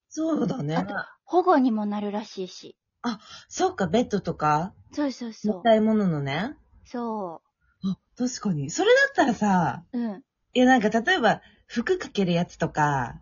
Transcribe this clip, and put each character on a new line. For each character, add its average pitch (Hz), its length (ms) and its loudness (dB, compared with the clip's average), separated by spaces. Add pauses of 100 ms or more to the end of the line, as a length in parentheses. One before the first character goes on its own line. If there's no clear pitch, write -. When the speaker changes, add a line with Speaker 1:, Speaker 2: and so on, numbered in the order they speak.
Speaker 1:
そ 311 340 -2
う - 20 0
だ 190 160 -4
ね。 151 140 -4
Speaker 2:
あ 180 100 -2
と、 202 80 -10 (300)
保 349 180 2
護 359 160 4
に 254 140 4
も 214 160 -2
な 208 120 -4
る 208 120 -4
ら 208 140 -6
し - 180 -10
い 185 40 -10
し。 - 300 -20 (240)
Speaker 1:
あ、 233 180 -6 (300)
そ 359 200 0
っ 359 60 -10
か、 190 120 0
ベ 208 140 2
ッ 247 60 0
ド 196 140 -2
と 165 140 -6
か？ 151 400 0 (160)
Speaker 2:
そ 294 160 -2
う 262 40 -4
そ 240 180 -10
う 220 40 -16
そ 208 180 -4
う。 190 40 0
Speaker 1:
重 175 80 -14
た 226 100 6
い 220 80 4
も 220 140 2
の 202 120 2
の 151 140 0
ね。 165 340 -4 (300)
Speaker 2:
そ 214 580 -8
う。 - 20 -20 (420)
Speaker 1:
あ、 185 120 -4 (180)
確 247 220 -4
か 202 120 -2
に。 147 200 -4
そ 359 120 -2
れ 480 120 6
だ 539 160 4
っ - 20 -20
た 320 140 4
ら 240 80 0
さ、 175 560 0
Speaker 2:
う 240 80 -6
ん。 214 240 -8 (300)
Speaker 1:
い 247 60 2
や、 254 60 6
な 262 120 6
ん 220 40 2
か、 214 80 2
例 226 240 0
え 370 60 2
ば、 196 240 2 (240)
服 359 320 -2
か 254 100 -12
け 196 160 -2
る 170 60 0
や 170 140 2
つ - 120 -20
と 160 120 -2
か、 143 520 -2